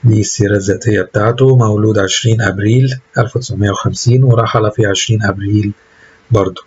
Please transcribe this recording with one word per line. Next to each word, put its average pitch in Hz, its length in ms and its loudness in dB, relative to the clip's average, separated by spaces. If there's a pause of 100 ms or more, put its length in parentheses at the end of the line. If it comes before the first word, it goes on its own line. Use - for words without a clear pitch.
دي 110 160 4
السيرة 104 360 0
الذاتية 98 460 -2
بتاعته، 120 540 2
مولود 107 420 2
عشرين 110 440 0
أبريل 117 580 0 (180)
ألف 117 180 -2
وتسعمية 101 340 -2
وخمسين، 117 540 0
ورحل 113 460 2
في 107 160 -2
عشرين 104 360 -2
أبريل 101 500 -2 (580)
برضه. 95 360 0